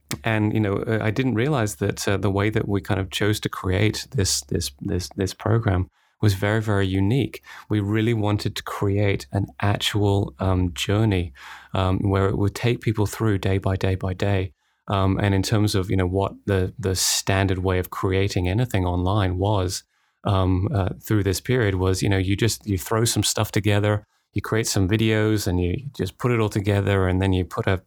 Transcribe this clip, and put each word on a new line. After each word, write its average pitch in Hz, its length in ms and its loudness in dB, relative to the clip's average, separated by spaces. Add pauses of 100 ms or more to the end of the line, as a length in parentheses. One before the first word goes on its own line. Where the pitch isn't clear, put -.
(240)
and, 107 300 0
you 110 80 0
know, 107 400 -2
I 107 100 0
didn't 123 240 -2
realize 120 400 0
that, - 320 -4
uh, 101 80 2
the 98 160 0
way 101 180 2
that 110 180 0
we 98 120 0
kind 95 200 -2
of 95 120 -4
chose 104 300 0
to - 80 0
create 101 640 0
this, - 300 0
this, - 300 -4 (100)
this, 92 360 -4
this 95 160 -2
program 104 560 2 (320)
was 107 120 2
very, 104 280 0
very 101 260 2
unique. 98 560 0 (260)
We 107 120 2
really 110 320 2
wanted 104 420 0
to - 80 -8
create 101 680 0
an 98 160 0 (120)
actual, 101 800 0
um, 92 340 0
journey, 101 600 0 (400)
um, 95 260 2
where 98 280 2
it 104 100 -2
would 101 180 0
take 123 260 0
people 107 240 0
through 104 340 0
day 98 180 0
by 95 180 0
day 95 200 0
by 92 180 -4
day. 95 400 -2 (340)
Um, 98 340 2
and 98 140 4
in 95 80 2
terms 104 320 0
of, 92 140 -2
you 95 80 0
know, 92 100 2
what 95 260 -2 (120)
the, 95 340 0
the 95 160 -2
standard 95 640 0
way 92 200 0
of 90 100 -4
creating 95 580 0
anything 98 380 0
online 92 520 0
was, 95 460 0 (400)
um, 95 500 2
uh, 95 160 0 (120)
through 104 220 0
this 95 160 -2
period 113 360 0
was, 92 260 0
you - 80 0
know, 98 80 2
you 95 180 0
just, 104 300 -2
you 98 120 0
throw 113 280 0
some 110 180 0
stuff - 280 0
together, 104 540 0 (280)
you 101 80 -4
create 110 260 -2
some 95 220 0
videos, 110 580 2
and 90 140 0
you 90 160 0 (180)
just - 220 -6
put 123 140 0
it 117 80 2
all 107 100 2
together, 101 580 2
and 92 140 2
then 95 120 2
you 92 120 0
put - 220 -6
a, 95 200 2